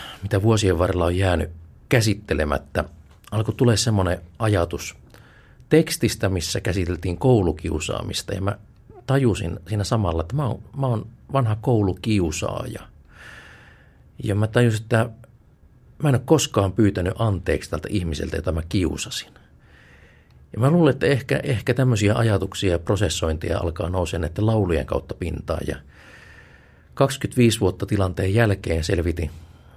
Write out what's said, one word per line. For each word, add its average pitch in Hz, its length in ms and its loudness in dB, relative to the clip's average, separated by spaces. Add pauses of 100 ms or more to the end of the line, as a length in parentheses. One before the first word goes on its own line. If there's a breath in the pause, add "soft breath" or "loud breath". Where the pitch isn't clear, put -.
(220 loud breath)
mitä 98 200 0
vuosien 101 360 4
varrella 90 260 2
on 87 120 2
jäänyt 90 340 0 (380)
käsittelemättä. 78 960 0 (460)
Alkoi 110 240 -2
tulee 120 220 4
semmonen 95 420 0 (200)
ajatus 98 580 0 (720 soft breath)
tekstistä, 151 600 2
missä 92 320 -2
käsiteltiin 87 580 -2
koulukiusaamista, 87 1160 0
ja 92 60 -6
mä 98 180 -4 (480)
tajusin 117 640 0
siinä 104 160 -2
samalla, 90 380 0
että 85 140 -6
mä 147 100 -2
oon, - 160 -6 (140)
mä 135 100 -2
oon 113 200 -2 (260)
vanha 117 280 0
koulukiusaaja. 101 1200 0 (1400 loud breath)
Ja 110 120 0
mä 104 120 2
tajusin, 113 360 2
että 117 280 0 (920)
mä 151 60 2
en 135 60 4
ole - 100 0
koskaan 101 480 2
pyytänyt 98 460 2
anteeksi 90 520 0
tältä 78 200 -6
ihmiseltä, 82 460 -2
jota 80 160 -4
mä 82 160 -2
kiusasin. - 640 -4 (1200 soft breath)
Ja 107 80 -6
mä 135 100 4
luulen, 165 220 6
että 110 140 0
ehkä, 135 360 0
ehkä 123 320 0
tämmösiä 113 400 4
ajatuksia 101 560 0
ja 85 80 2
prosessointia 82 800 -2
alkaa 82 320 -4
nousee 87 300 -4
näitten 85 260 -2
laulujen 92 400 0
kautta - 280 -4
pintaan. 80 520 -6
Ja 73 100 -4 (1200 soft breath)
kaksikymmentäviisi 123 640 2
vuotta 92 260 0
tilanteen 95 480 0
jälkeen 95 500 2
selvitin 82 460 0 (460 soft breath)